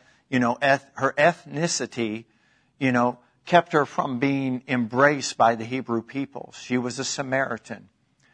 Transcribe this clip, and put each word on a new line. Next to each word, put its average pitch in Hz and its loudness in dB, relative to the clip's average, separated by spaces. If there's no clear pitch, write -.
you 131 0
know, 120 2
eth-, 139 2
her 131 -2
ethnicity, 143 -2
you 131 0
know, 123 2
kept 175 4
her 147 4
from 131 -4
being 135 0
embraced 127 0
by 117 4
the 113 -8
Hebrew 117 -4
people. - -10
She 123 -2
was 123 -4
a 131 -6
Samaritan. 127 -6